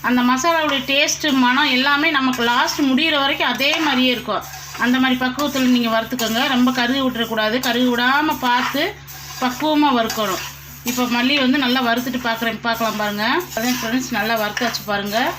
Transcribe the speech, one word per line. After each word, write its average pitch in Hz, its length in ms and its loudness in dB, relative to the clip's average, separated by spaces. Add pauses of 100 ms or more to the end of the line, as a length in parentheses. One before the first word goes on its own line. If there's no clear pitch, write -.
அந்த 247 140 4 (100)
மசாலாவுடைய 294 580 2
டேஸ்ட்டு, 302 400 2 (160)
மனம் 262 320 2
எல்லாமே 285 320 2 (100)
நமக்கு 254 220 0 (100)
லாஸ்ட் 311 380 0
முடியிற 302 340 2
வரைக்கும் 285 300 0
அதே 285 180 0 (140)
மாதிரியே 254 300 2
இருக்கும். 196 280 -4 (420)
அந்த 247 180 4
மாதிரி 254 180 2
பக்குவத்துல 254 540 0
நீங்க 233 180 0
வறுத்துக்கோங்க. 226 480 -2 (140)
ரொம்ப 247 140 4 (100)
கருக 247 260 0
விட்டுறக்கூடாது. 220 500 0 (120)
கருக 247 260 2
விடாம 277 500 2
பார்த்து 247 380 0 (640)
பக்குவமா 294 460 2 (100)
வறுக்கணும். 214 440 -2 (460)
இப்போ 247 140 -2 (120)
மல்லி 262 280 2
வந்து 262 200 4
நல்லா 247 240 0
வறுத்துட்டு 247 400 -2
பார்க்குறேன், 226 400 -2
பார்க்கலாம் 220 340 -2
பாருங்க. 208 240 -2 (320)
அதே 240 220 0
ஃப்ரெண்ட்ஸ், 240 380 -2
நல்லா 220 260 0
வறுத்தாச்சு 214 480 -4
பாருங்க. 202 260 -2 (220)